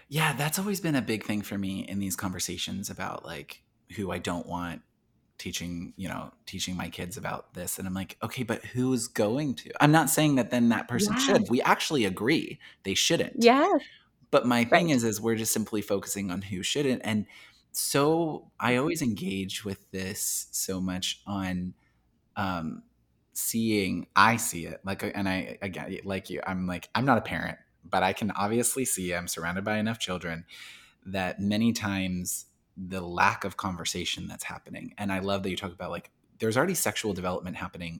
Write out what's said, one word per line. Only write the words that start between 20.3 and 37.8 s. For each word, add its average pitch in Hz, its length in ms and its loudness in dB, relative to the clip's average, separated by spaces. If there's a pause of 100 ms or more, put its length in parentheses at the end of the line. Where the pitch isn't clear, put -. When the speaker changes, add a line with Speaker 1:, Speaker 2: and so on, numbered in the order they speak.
Speaker 1:
so - 300 -4
much 92 460 -4
on, 92 480 -4 (600)
um, 90 460 -4 (500)
seeing, 104 840 0
I 110 200 10
see 85 300 -4
it. 80 180 -12
Like, 98 180 -6
and 101 260 -2
I, 92 340 -4
again, 92 420 -8
like 95 260 -6
you, 90 160 -6
I'm 92 200 -2
like, 90 280 -6
I'm 123 120 0
not 143 120 6
a - 40 -4
parent, 82 360 -6 (260)
but 92 180 0
I 95 100 4
can 101 200 -2
obviously 117 520 0
see, 90 300 -2
I'm 87 140 -4
surrounded 87 360 -4
by 107 140 0
enough 110 220 0
children 85 440 -4 (640)
that 92 340 -2
many 104 320 2
times 95 760 -2 (300)
the 92 240 -6
lack 90 440 2
of 92 120 -6
conversation 87 720 -4
that's - 160 -12
happening. - 540 -12
And 101 140 -2
I 95 80 0
love 98 240 0
that 101 60 -2
you 87 60 -2
talk 90 160 -6
about, 87 180 -10
like, 87 200 -10 (280)
there's 110 180 0
already 170 180 2
sexual 107 400 -2
development 92 420 -4
happening 85 440 -8